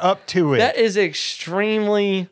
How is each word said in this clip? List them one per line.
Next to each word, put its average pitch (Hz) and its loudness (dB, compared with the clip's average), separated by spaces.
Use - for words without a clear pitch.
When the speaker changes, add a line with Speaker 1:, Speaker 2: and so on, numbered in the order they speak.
Speaker 1:
up 190 0
to 160 2
it. 123 4
Speaker 2:
That - 2
is 214 2
extremely 202 -2